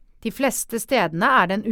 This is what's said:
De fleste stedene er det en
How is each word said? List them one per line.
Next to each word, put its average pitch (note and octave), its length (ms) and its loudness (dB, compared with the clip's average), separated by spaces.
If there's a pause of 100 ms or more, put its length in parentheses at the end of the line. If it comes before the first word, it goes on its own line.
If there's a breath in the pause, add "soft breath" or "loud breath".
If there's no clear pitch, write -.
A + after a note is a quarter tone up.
(220)
De A3+ 120 -6
fleste A#3+ 480 -2
stedene F#3 480 0 (100)
er F3 80 4
det F#3+ 100 -2
en G#3+ 140 -4